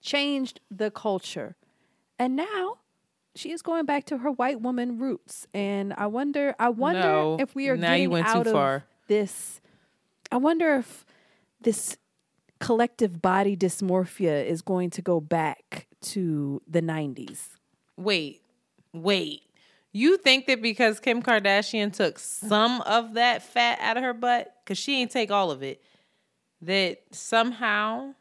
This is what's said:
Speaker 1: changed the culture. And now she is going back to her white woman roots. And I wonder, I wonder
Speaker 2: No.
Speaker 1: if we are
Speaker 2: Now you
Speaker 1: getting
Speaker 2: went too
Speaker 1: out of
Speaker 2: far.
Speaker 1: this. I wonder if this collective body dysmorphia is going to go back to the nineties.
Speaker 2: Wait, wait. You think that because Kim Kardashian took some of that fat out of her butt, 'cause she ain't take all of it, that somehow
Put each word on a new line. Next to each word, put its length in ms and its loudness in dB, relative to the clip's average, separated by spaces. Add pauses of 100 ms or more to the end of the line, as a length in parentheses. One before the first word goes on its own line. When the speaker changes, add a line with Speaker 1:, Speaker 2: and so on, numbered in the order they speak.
Speaker 1:
changed 580 -2 (100)
the 220 -4
culture. 640 -6 (640)
And 160 0
now 420 -4 (560)
she 180 -12
is 120 -10
going 240 -2
back 180 -2
to 140 -4
her 100 -2
white 320 -2
woman 380 -4
roots. 520 -8
And 460 -4
I 80 -2
wonder, 540 -2
I 100 4
wonder 320 0
Speaker 2:
No. 380 4
Speaker 1:
if 160 -4
we 140 -2
are 60 4
Speaker 2:
Now 180 4
you 80 6
Speaker 1:
getting 100 2
Speaker 2:
went 160 2
too 60 4
Speaker 1:
out 120 4
of 80 2
Speaker 2:
far. 300 4 (240)
Speaker 1:
this. 540 -2 (720)
I 60 0
wonder 380 4
if 280 -6 (580)
this 340 0 (640)
collective 600 0
body 340 4
dysmorphia 920 0
is 160 -2
going 280 -2
to 120 -10
go 200 2
back 680 -4 (140)
to 680 -4
the 140 0
nineties. 680 -6 (440)
Speaker 2:
Wait, 460 -2 (500)
wait. 520 -2 (500)
You 240 4
think 300 4
that 140 2
because 380 2
Kim 220 0
Kardashian 720 2
took 260 -2
some 600 0
of 320 0
that 300 2
fat 360 0
out 160 0
of 80 -2
her 100 -2
butt, 400 0 (120)
'cause 120 -4
she 220 -2
ain't 120 -2
take 200 -2
all 200 2
of 120 -6
it, 180 -8 (800)
that 380 0 (120)
somehow 1080 -2